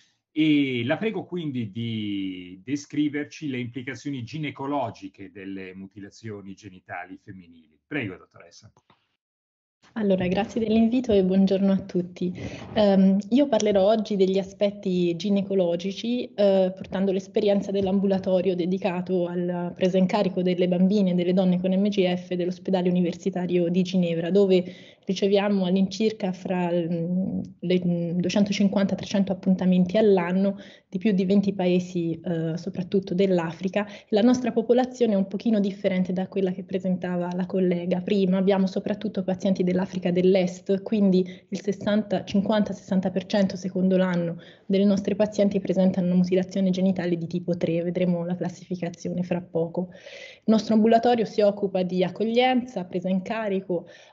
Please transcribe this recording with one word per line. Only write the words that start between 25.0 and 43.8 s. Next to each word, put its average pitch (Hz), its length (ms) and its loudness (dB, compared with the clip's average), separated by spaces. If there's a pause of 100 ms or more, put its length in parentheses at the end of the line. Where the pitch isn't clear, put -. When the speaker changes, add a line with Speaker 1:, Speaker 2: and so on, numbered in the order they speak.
Speaker 2:
riceviamo 196 600 2
all'incirca 190 640 0
fra, 180 400 -4
mm, 175 680 -2 (180)
le, 180 260 0
mm, 170 340 -2
duecentocinquanta 196 760 0
trecento 196 380 -2
appuntamenti 185 640 2
all'anno 196 600 2 (300)
di - 100 -6
più 214 140 0
di 190 140 2
venti 202 280 2
paesi, 180 680 0
eh, 165 320 -2
soprattutto 185 580 -4
dell'Africa. 185 720 0 (240)
La 202 120 4
nostra 247 320 4
popolazione 240 600 2
è 196 40 2
un 190 100 0
pochino 214 320 0
differente 185 540 0
da 190 140 -4
quella 185 240 -2
che 185 120 -8
presentava 180 720 -4
la 185 100 -2
collega 180 540 0
prima. 190 380 2
Abbiamo 190 280 4
soprattutto 202 580 -4
pazienti 185 400 0
dell'Africa 180 480 -2
dell'Est, 185 720 2
quindi 190 440 2 (220)
il 196 120 -8
sessanta, 208 600 -2
cinquanta, 208 480 2
sessanta 190 380 -2
per 185 160 -2
cento 196 320 2
secondo 185 400 0